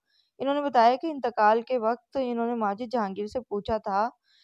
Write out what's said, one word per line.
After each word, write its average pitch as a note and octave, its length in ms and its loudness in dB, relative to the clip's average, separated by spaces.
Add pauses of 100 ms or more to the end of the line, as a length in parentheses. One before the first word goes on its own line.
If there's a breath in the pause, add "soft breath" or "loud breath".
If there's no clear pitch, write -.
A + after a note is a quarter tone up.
(400)
इन्होंने C#4 220 -2
बताया B3+ 340 4
कि E4 140 -6
इंतकाल A3+ 520 2
के B3+ 160 -4
वक्त A#3 400 -4
इन्होंने A#3+ 380 -2
माजिद G#3+ 340 -4
जहांगीर G#3 380 -4
से B3+ 120 -8
पूछा G#3+ 400 -4
था G#3 280 -2 (360 soft breath)